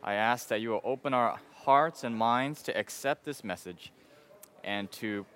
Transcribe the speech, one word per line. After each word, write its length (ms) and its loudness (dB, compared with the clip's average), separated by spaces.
I 120 -2
ask 340 2
that 140 0
you 80 -4
will 140 0
open 280 -2
our 260 2
hearts 360 4
and 140 -2
minds 460 2
to 120 -4
accept 520 -2
this 180 -10
message 480 -8
and 280 -4
to 440 -6